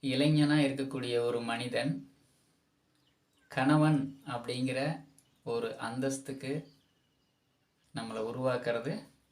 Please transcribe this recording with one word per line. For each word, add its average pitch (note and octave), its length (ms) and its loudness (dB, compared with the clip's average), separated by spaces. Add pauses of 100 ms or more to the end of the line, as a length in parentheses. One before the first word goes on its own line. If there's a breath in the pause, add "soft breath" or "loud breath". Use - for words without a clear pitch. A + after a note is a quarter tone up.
இளைஞனா D3 520 4
இருக்கக்கூடிய C3+ 640 0
ஒரு A#2+ 220 0
மனிதன் A#2+ 760 -4 (1300)
கணவன் D3 760 4
அப்படிங்கிற B2+ 800 -2 (400)
ஒரு A#2 240 -2
அந்தஸ்துக்கு C3+ 960 -6 (1300)
நம்மளை A2+ 260 -6
உருவாக்குறது A#2+ 880 -4 (240)